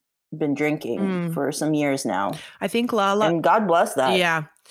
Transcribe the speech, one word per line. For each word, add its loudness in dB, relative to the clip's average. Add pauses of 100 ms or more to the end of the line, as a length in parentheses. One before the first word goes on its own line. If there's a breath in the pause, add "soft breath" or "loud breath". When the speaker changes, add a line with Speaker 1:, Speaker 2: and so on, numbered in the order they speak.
(360)
Speaker 1:
been -2
drinking -2
Speaker 2:
Mm. -2
Speaker 1:
for -2
some -2
years 0
now. -2 (280 loud breath)
Speaker 2:
I -4
think -2
Lala 2
Speaker 1:
And 0
God 4
bless 2
that. 2
Speaker 2:
Yeah. 2 (260 loud breath)